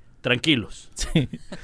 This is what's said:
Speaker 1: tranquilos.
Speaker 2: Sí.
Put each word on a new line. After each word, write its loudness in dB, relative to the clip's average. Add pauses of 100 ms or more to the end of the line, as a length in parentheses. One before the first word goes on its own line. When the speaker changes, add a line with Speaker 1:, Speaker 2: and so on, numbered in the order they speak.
(220)
Speaker 1:
tranquilos. 0
Speaker 2:
Sí. 2 (360)